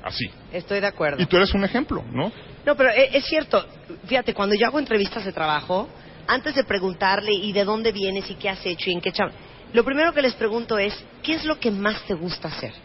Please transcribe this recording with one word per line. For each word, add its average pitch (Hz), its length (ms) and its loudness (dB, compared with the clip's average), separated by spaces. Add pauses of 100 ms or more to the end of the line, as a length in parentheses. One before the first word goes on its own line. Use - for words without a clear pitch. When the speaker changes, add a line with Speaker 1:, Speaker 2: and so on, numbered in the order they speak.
Speaker 1:
Así. - 260 -6 (220)
Speaker 2:
Estoy 196 300 -2
de 202 60 0
acuerdo. 160 340 0
Speaker 1:
Y 175 60 2
tú 175 100 6
eres 190 160 6
un 196 100 4
ejemplo, - 480 -2
¿no? 151 180 -2 (360)
Speaker 2:
No, 285 100 4
pero 254 140 6
e-, 240 280 6
es 277 60 2
cierto. 285 420 2 (400)
Fíjate, 233 280 0
cuando 202 220 2
yo 226 120 4
hago 269 120 0
entrevistas 214 440 0
de 190 100 -6
trabajo, 160 540 0 (380)
antes 262 300 0
de 269 80 4
preguntarle, 196 720 2
"¿Y 202 180 -2
de 196 140 2
dónde 220 260 0
vienes? 196 380 -4
¿Y 196 60 -10
qué 202 140 -6
has 190 160 -8
hecho? 180 240 -4
¿Y 180 40 0
en 175 80 -4
qué 185 100 -4
chamba?", 190 220 -2 (400)
lo 226 100 6
primero 302 300 2
que 294 80 2
les 254 140 2
pregunto 226 420 -2
es, 202 160 0 (300)
"¿Qué 311 100 -2
es 320 100 -4
lo 311 160 -2
que 240 120 0
más 202 320 -2
te 208 100 -4
gusta 170 340 -8
hacer?". 131 240 -8 (140)